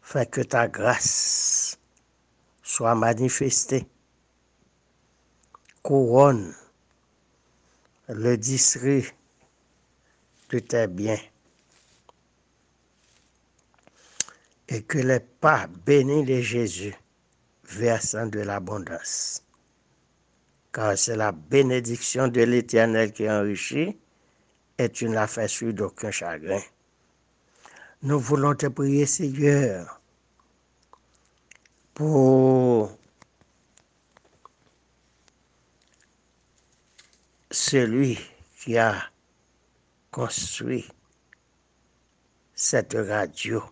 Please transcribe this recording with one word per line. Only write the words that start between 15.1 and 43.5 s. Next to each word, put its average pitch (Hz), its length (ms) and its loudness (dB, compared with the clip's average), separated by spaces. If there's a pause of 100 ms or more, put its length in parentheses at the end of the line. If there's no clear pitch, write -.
pas 139 460 0
bénis 139 580 2
de 127 160 0
Jésus 104 540 -4 (680)
versent 113 500 -2
de 107 260 -6
l'abondance. 98 1000 -8 (1300)
Car 107 240 -2
c'est 113 200 -2
la 107 160 -2
bénédiction 127 960 0
de 120 140 2
l'Éternel 113 680 2
qui 107 160 -4
enrichit, 107 680 -4 (800)
et 120 100 0
tu 117 200 -4
ne 110 60 -2
la 107 120 0
fais 107 220 -4
suivre 117 240 -4
d'aucun 101 400 -6
chagrin. 85 480 -6 (1400)
Nous 143 180 0
voulons 143 340 2
te - 120 -4
prier, 139 400 0
Seigneur, 139 920 0 (1900)
pour 131 1040 4 (4000)
celui 123 680 0 (400)
qui 117 180 -2
a 107 240 2 (1120)
construit - 760 -6 (1700)
cette - 400 -2
radio. 104 760 -4